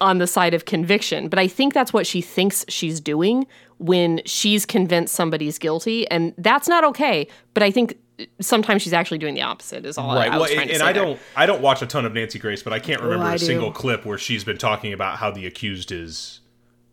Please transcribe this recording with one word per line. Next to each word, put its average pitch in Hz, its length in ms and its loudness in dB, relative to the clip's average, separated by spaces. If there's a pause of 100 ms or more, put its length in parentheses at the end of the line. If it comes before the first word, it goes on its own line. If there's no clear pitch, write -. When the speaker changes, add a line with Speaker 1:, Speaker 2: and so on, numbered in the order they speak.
Speaker 1:
on 190 180 4
the 175 80 2
side 175 280 4
of 165 100 0
conviction. 170 640 0
But 175 100 0
I 190 80 4
think 269 260 0
that's - 200 2
what 208 140 2
she 180 140 -2
thinks 190 480 0
she's 160 300 -4
doing 175 480 0 (320)
when 170 460 2
she's 208 420 0
convinced 180 480 2
somebody's 156 420 -2
guilty. 165 540 -2
And 170 260 0
that's 220 300 2
not 339 180 4
okay. 254 440 0 (260)
But 208 80 2
I 202 80 6
think 233 260 2 (440)
sometimes 214 420 2
she's 170 100 -6
actually 170 260 2
doing 151 160 -6
the 139 80 -4
opposite - 440 -8
is 139 100 -10
all 135 200 -4
Speaker 2:
Right. 117 160 2
Speaker 1:
I - 40 0
was 156 140 2
Speaker 2:
Well, 147 60 0
Speaker 1:
trying 147 60 2
Speaker 2:
and, 135 80 -4
Speaker 1:
to 165 40 -2
Speaker 2:
and 151 60 0
Speaker 1:
say 156 80 4
Speaker 2:
I 185 40 4
Speaker 1:
there. 196 120 0
Speaker 2:
don't, 143 160 -4 (160)
I 147 100 6
don't 185 160 2
watch 135 200 4
a 131 40 -4
ton 131 180 -2
of 110 80 -4
Nancy 110 280 -6
Grace, 101 240 -6
but 107 80 -6
I 110 80 -2
can't 151 200 -4
Speaker 1:
Oh, - 40 -6
Speaker 2:
remember 175 220 0
Speaker 1:
I 170 100 0
Speaker 2:
a - 20 -2
Speaker 1:
do. 170 80 -2
Speaker 2:
single 120 240 0
clip 120 340 -4
where 104 140 -6
she's 107 240 -4
been 98 160 -4
talking 107 340 -2
about 95 260 -4
how 107 120 -2
the 98 160 -8
accused 95 460 -8
is 82 480 -12 (520)